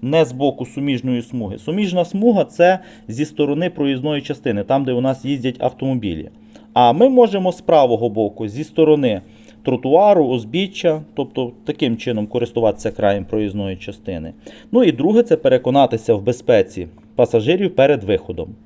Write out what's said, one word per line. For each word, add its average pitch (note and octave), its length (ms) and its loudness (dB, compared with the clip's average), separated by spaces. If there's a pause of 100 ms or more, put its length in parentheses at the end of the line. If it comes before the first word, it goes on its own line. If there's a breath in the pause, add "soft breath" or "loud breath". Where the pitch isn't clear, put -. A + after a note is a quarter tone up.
не D3+ 220 2
з B2+ 80 -6
боку C3 340 -4
суміжної B2+ 560 -4
смуги. A2 360 -8
Суміжна F3+ 460 -2
смуга — G3 400 2
це F#3 340 2 (300 loud breath)
зі A#2 160 -4
сторони D3 460 -2
проїзної C#3 520 -4
частини, A2+ 420 -6
там, C3+ 200 0
де B2+ 80 -2
у A#2+ 80 -2
нас C3 240 -4
їздять C3 340 -4
автомобілі. A2+ 720 -4 (420 loud breath)
А A#2+ 200 6
ми A3+ 160 4
можемо G3+ 440 2
з - 80 -12
правого A#2+ 480 2
боку, G#2+ 400 -4
зі B2 160 -10
сторони D3 560 2 (420 loud breath)
тротуару, D#3 600 2
узбіччя, D#3 800 -4 (120)
тобто B2+ 380 -6 (120)
таким C#3+ 320 -2
чином G#2+ 300 -4
користуватися A2+ 640 -2
краєм G2+ 340 -2
проїзної G2+ 520 -6
частини. F2 560 -12 (400 loud breath)
Ну B3 120 4
і E3 80 4
друге — F#3+ 300 2
це E3+ 140 2
переконатися B2+ 760 2
в G2 80 -2
безпеці G#2 680 0 (260)
пасажирів D#3 600 0
перед C3+ 300 2
виходом F#2 500 -4 (100)